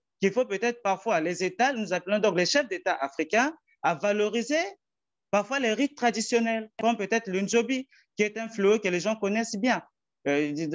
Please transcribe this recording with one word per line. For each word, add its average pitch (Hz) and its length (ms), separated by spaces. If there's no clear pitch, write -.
qu'il 196 140
faut 240 120
peut-être 220 380
parfois 190 380
les 175 240
États, 233 280
nous 214 200
appelons 185 260
donc 196 180
les 175 100
chefs 277 220
d'État 180 260
africains, 214 600
à 160 120
valoriser 208 640
parfois 208 300
les 226 120
rites 269 240
traditionnels, 226 720
comme 226 140
peut-être 202 320
le 190 140
Njobi, 233 460
qui 208 80
est 214 120
un 226 120
fléau 208 320
que 196 80
les 180 100
gens 208 160
connaissent 214 400
bien. 202 300
Euh, 147 260